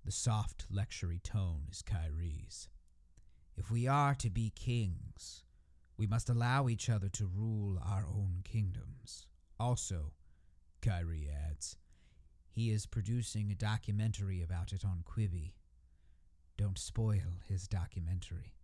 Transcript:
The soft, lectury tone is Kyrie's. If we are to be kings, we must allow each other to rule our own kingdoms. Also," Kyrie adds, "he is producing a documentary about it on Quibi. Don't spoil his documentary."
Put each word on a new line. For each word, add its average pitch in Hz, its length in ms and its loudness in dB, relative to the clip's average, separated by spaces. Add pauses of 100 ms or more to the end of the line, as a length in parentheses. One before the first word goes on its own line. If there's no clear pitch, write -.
The 95 80 -4
soft, - 580 0
lectury 95 520 -2
tone 82 460 -2
is - 140 -10
Kyrie's. 80 880 -4 (840)
If 98 140 -4
we 120 160 2
are 143 280 6
to 117 160 0
be 110 200 2
kings, - 960 -2 (520)
we 107 100 2
must 113 240 2
allow 123 380 4
each 113 200 2
other 98 220 4
to 104 160 0
rule 101 540 0
our 95 260 0
own 98 380 0
kingdoms. - 840 -2 (320)
Also," 95 560 0 (680)
Kyrie 82 480 0
adds, 73 500 -4 (720)
"he 113 200 2
is 107 160 2
producing 107 640 0
a 98 40 2
documentary 104 880 0
about 85 300 -2
it 95 120 -2
on 87 180 0
Quibi. 90 520 -2 (1040)
Don't 98 220 2
spoil 95 680 2
his 92 200 -2
documentary." 87 960 -2